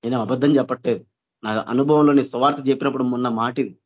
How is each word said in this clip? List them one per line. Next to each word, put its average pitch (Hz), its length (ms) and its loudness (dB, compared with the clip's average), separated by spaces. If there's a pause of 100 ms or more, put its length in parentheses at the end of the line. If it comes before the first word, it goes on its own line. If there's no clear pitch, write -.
నేను 120 160 -2
అబద్ధం 127 360 0
చెప్పట్లేదు, 123 480 -2 (400)
నా 110 240 -4
అనుభవంలో 143 440 4
నేను 139 160 2
సువార్త 135 400 0
చెప్పినప్పుడు 131 340 -2
మొన్న 123 260 -2
మాట 117 300 -4
ఇది. 135 280 -4